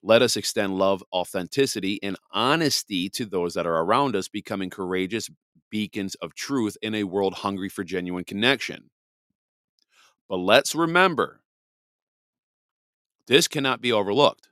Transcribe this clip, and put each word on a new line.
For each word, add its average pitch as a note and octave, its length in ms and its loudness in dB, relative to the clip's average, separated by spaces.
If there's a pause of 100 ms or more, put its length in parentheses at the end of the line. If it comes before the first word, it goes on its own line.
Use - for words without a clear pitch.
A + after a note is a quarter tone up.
let A2 200 8
us A#2+ 140 2
extend G2+ 400 -2
love, F#2+ 360 2
authenticity, F#2 880 -2
and G2 140 -6 (160)
honesty A#2+ 760 0
to - 140 -6
those F2+ 300 -2
that F2 120 -2
are E2 120 2
around A2 380 2
us, F#2 120 -4
becoming G2 420 -6
courageous F#2 600 -4 (400)
beacons G#2 460 -6
of E2+ 180 -12
truth A#2+ 480 -2
in A2 140 -4
a G#2 80 0
world F#2+ 300 0
hungry G2 340 -6
for G2 160 -8
genuine F2+ 400 -4
connection. - 680 -2 (1400)
But F#2+ 100 -4
let's G#2 360 4
remember, E3 680 2 (1900)
this C3 180 6
cannot C3+ 340 -2
be B2 120 0
overlooked. G#2 600 2